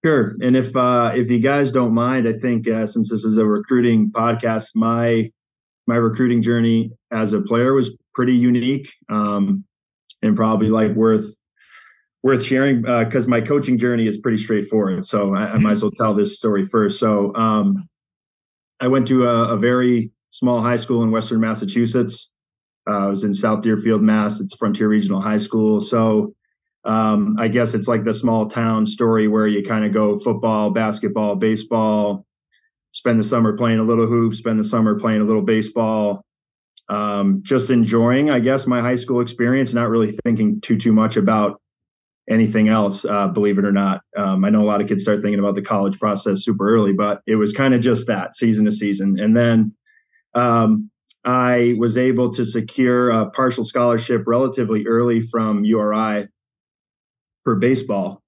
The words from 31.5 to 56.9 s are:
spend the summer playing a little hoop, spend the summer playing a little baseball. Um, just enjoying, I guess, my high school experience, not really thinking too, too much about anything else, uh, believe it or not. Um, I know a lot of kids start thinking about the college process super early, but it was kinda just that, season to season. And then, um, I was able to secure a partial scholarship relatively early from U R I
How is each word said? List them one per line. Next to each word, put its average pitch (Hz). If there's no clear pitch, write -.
spend 117
the 107
summer 110
playing 113
a 110
little 113
hoop, 117
spend 110
the 107
summer 107
playing 110
a -
little 107
baseball. 110
Um, 101
just 127
enjoying, 120
I 127
guess, 131
my 123
high 123
school 120
experience, 120
not 120
really 110
thinking 110
too, 113
too 117
much 110
about 107
anything 110
else, 104
uh, 101
believe 101
it 98
or 101
not. 98
Um, 95
I 101
know 107
a 104
lot 104
of 104
kids 98
start 104
thinking 104
about 98
the 101
college 98
process 101
super 98
early, 107
but 101
it 110
was 104
kinda 131
just 117
that, 95
season 107
to 107
season. 98
And 110
then, 113
um, 117
I 123
was 113
able 127
to 131
secure 123
a 110
partial 123
scholarship 117
relatively 117
early 117
from 110
U 110
R 104
I 107